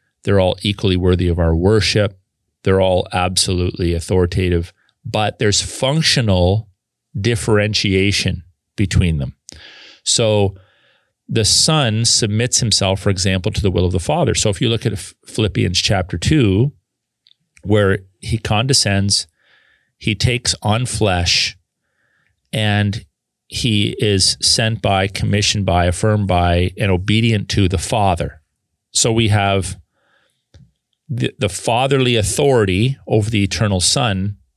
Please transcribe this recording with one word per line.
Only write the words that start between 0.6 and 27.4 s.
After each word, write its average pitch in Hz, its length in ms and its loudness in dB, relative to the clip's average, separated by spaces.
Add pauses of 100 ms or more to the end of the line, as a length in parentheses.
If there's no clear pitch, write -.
equally 98 340 0
worthy 90 300 4
of 85 120 0
our 82 160 2
worship. 101 640 2 (460)
They're 95 180 2
all 92 320 2
absolutely 90 800 -2
authoritative, 87 800 0 (320)
but 107 320 -2
there's 104 240 0
functional 113 1080 0 (500)
differentiation 104 1200 0 (320)
between 87 420 0
them. 65 180 -6 (680)
So 104 520 2 (720)
the 113 180 0
Son 117 600 0
submits 110 540 0
himself, 98 400 0
for 104 100 -2
example, 95 420 -2
to - 100 -4
the 95 100 0
will 92 140 2
of 87 60 0
the 92 80 0
Father. 147 360 0
So - 140 0
if 98 120 -4
you 117 80 0
look 117 160 -2
at 110 80 -2
Ph-, - 220 -12 (100)
Philippians 98 560 -2
chapter 92 360 -2
two, 123 560 2 (880)
where 101 360 2 (200)
he - 180 -4
condescends, 107 880 0 (680)
he 113 180 -2
takes - 460 -2
on 110 240 0
flesh, 92 720 0 (960)
and 104 540 0 (420)
he - 520 -2
is 101 420 0
sent 113 400 0
by, 98 260 0
commissioned 101 580 -2
by, 87 200 2
affirmed 104 420 0
by, 87 500 2
and 98 140 0
obedient 104 580 0